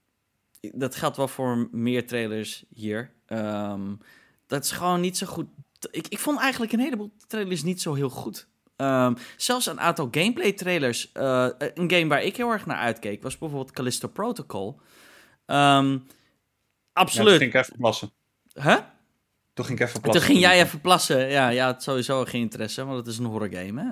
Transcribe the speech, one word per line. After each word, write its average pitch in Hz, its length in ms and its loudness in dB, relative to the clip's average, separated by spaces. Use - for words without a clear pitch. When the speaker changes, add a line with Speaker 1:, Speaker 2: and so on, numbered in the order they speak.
Speaker 1:
dat 127 340 -6
geldt 147 220 -4
wel 135 100 -2
voor 120 440 -4
meer 120 360 -2
trailers 110 560 -6
hier. 107 380 -8
Ehm, 104 560 -6
dat 143 160 -6
is - 80 -4
gewoon 175 300 0
niet 180 160 -2
zo 190 100 -6
goed. 160 180 -8
Ik, - 160 -10
ik - 120 -10
vond 294 200 -2
eigenlijk 247 320 -2
een 226 80 2
heleboel 233 320 -4
trailers 185 360 -4
niet 180 180 -2
zo 160 120 -2
heel 139 160 0
goed. 123 380 -10
Ehm, 131 380 2
zelfs 240 280 0
een 165 140 -6
aantal 165 320 0
gameplay 208 400 2
trailers. 170 600 -2
Eh, 127 360 2
een 165 340 -2
game 170 160 4
waar 151 160 2
ik 190 140 -2
heel 240 140 -2
erg 208 140 -2
naar 147 120 -4
uitkeek 104 460 -2
was 135 140 -8
bijvoorbeeld 143 340 -8
Callisto 123 360 -4
Protocol. 127 720 -6
Ehm, 139 460 4
Speaker 2:
Ja, 135 80 -2
Speaker 1:
absoluut. 196 360 4
Speaker 2:
toen 180 100 10
ging 127 140 2
ik 127 80 4
even - 160 -10
plassen. 120 340 0
Speaker 1:
Huh? 156 240 4
Speaker 2:
Toen 120 120 -6
ging 120 140 -4
ik - 60 2
even - 100 -4
Speaker 1:
En 107 60 -6
Speaker 2:
plassen. 151 240 4
Speaker 1:
toen 285 100 6
ging 175 40 6
jij 180 100 8
even 156 200 0
plassen. 156 480 4
Ja, 139 200 4
ja, 127 180 2
het 127 160 -4
sowieso 131 420 0
geen 120 160 -4
interesse, 110 440 -6
want 135 120 -8
het 117 100 -8
is 113 100 -8
een 120 80 -4
horror 107 260 -4
game, 95 300 -8
hè? 254 100 -4